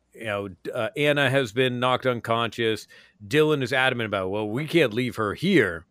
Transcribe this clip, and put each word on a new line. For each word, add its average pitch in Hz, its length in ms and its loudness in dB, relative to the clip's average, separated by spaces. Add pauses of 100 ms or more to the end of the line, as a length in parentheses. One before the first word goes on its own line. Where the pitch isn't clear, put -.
(140)
you - 100 -14
know, 101 240 -4
d-, - 220 -14
uh, 113 260 -4
Anna 147 320 2
has 131 240 0
been 123 280 0
knocked 127 260 0
unconscious. 113 800 -2 (400)
Dylan 147 360 2
is 123 100 -4
adamant 127 340 2
about, 95 240 -2
"Well, 107 180 -4
we 135 180 -4
can't 135 280 2
leave 123 220 -2
her 107 180 -2
here. 110 560 2